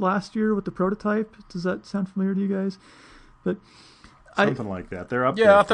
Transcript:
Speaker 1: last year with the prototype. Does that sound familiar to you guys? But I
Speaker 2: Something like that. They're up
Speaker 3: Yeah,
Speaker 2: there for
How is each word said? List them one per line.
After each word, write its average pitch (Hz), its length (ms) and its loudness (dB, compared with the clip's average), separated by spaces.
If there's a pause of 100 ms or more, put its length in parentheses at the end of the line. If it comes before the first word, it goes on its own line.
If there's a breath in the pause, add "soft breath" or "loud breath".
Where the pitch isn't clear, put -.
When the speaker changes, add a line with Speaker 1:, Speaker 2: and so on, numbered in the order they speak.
Speaker 1:
last 190 340 -2
year 214 200 0
with 196 100 -4
the 180 80 -6
prototype. 208 640 -2 (120)
Does 175 140 -10
that 185 240 -4
sound 196 220 -4
familiar 190 260 -2
to 190 60 -2
you 196 80 -2
guys? 196 300 -4 (680 soft breath)
But 190 140 -2 (800 soft breath)
I 190 100 2
Speaker 2:
Something 131 220 -4
like 92 220 -8
that. 90 200 -10
They're 123 140 0
up 143 140 0
Speaker 3:
Yeah, 226 60 4
Speaker 2:
there 202 180 8
for 196 120 0